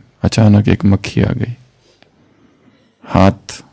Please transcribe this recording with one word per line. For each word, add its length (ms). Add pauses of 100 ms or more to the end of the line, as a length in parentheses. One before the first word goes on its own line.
(220)
अचानक 460
एक 180
मक्खी 360
आ 100
गई, 240 (1500)
हाथ 680